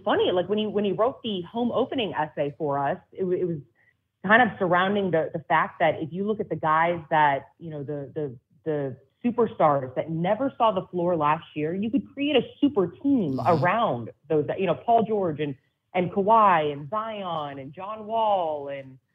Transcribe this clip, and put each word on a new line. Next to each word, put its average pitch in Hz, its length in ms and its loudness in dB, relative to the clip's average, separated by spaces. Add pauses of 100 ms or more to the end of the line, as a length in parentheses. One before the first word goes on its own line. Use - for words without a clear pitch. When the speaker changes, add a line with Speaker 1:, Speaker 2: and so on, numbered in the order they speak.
Speaker 1:
funny, 311 260 2
like, 180 180 0
when 214 80 0
he, 214 100 0
when 208 180 0
he 190 80 0
wrote 233 300 0
the 202 180 -4
home 226 320 -4
opening 226 400 -2
essay 147 440 -4
for 143 220 -2
us, 139 180 -2 (140)
it, - 100 -10
w-, 180 200 -2
it 180 40 0
was 170 120 -4 (680)
kind 220 160 6
of 233 80 2 (100)
surrounding 190 520 2
the, 160 200 0
the 165 160 -6
fact 175 320 0
that 156 220 2
if 156 100 -8
you 190 160 -4
look 214 140 -2
at - 80 -10
the 175 60 -4
guys 165 440 2 (100)
that, 147 400 2 (100)
you 165 100 -14
know, 147 140 -10
the, 139 300 -8
the, 143 220 -6 (300)
the 143 320 -2 (260)
superstars 170 720 2
that 147 140 -4
never 196 480 0
saw 226 140 4
the 185 160 -2
floor 175 280 0
last 156 300 0 (100)
year, 151 180 -4
you 202 160 -4
could - 240 -2
create 285 220 0
a 233 60 4 (180)
super 208 280 2
team 185 500 0
Speaker 2:
Mm-hmm. 151 260 2
Speaker 1:
around 175 460 0 (200)
those, 151 160 2 (120)
you 190 80 -2
know, 165 100 2
Paul 233 280 4
George 185 360 -2
and, 143 160 -4 (380)
and 175 180 -2
Kawhi 190 600 4
and 143 160 -12
Zion 180 680 -6
and 135 140 -12
John 208 320 -12
Wall 190 640 0
and, 135 280 -12 (180)